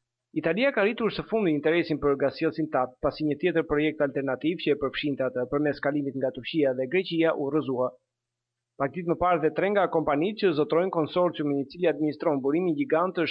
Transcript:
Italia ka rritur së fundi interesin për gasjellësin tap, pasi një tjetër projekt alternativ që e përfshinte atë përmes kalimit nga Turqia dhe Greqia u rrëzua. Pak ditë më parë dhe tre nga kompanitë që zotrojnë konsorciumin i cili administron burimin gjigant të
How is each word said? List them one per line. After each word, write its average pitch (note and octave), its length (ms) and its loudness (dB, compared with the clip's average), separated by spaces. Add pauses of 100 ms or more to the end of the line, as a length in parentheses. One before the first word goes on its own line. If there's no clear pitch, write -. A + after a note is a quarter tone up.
(400)
Italia G3+ 320 0
ka G#3 160 2
rritur A#3 240 -2
së - 160 -8
fundi G#3+ 240 0
interesin D#3 480 0
për C#3 240 2
gasjellësin D#3 480 -2
tap, B2+ 320 -2
pasi D3+ 240 -2
një D3 160 -2
tjetër E3 240 2
projekt D3+ 400 0
alternativ C#3 560 -2
që D3 120 2
e D3 60 -6
përfshinte C3+ 460 -2
atë B2 240 -4
përmes D3 320 -2
kalimit C#3+ 320 -2
nga C3 200 -2
Turqia C3 440 0
dhe C3 160 -4
Greqia E3 400 0
u C#3 160 -4
rrëzua. B2+ 440 -2 (840)
Pak C#3 160 -4
ditë E3+ 160 -6
më E3 80 2
parë F3 240 4
dhe D#3 160 4
tre F#3 160 2
nga F#3+ 160 4
kompanitë D#3+ 520 0
që G3+ 160 4
zotrojnë D#3+ 360 2
konsorciumin D3+ 680 0
i C3 80 -14
cili F3 180 0
administron D3 540 0
burimin D#3+ 340 0
gjigant D#3 380 0
të E3+ 160 0